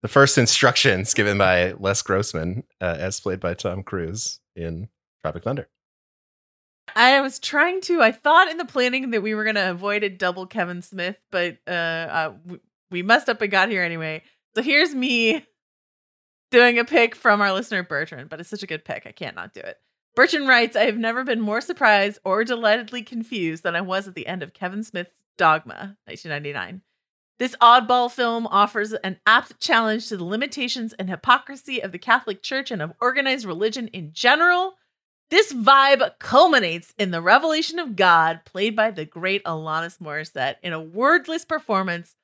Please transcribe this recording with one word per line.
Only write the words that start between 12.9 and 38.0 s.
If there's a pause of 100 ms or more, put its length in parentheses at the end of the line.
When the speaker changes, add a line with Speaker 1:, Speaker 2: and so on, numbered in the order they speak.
Speaker 2:
we
messed
up
and
got
here
anyway. (320)
So
here's
me (1040)
doing
a
pick
from
our
listener
Bertrand,
but
it's
such
a
good
pick,
I
can't
not
do
it. (380)
Bertrand
writes,
I
have
never
been
more
surprised
or
delightedly
confused
than
I
was
at
the
end
of
Kevin
Smith's (200)
Dogma, (100)
nineteen
ninety-nine. (580)
This
oddball
film
offers
an
apt
challenge
to
the
limitations
and
hypocrisy
of
the
Catholic
Church
and
of
organized
religion
in
general. (560)
This
vibe
culminates
in
the
revelation
of
God,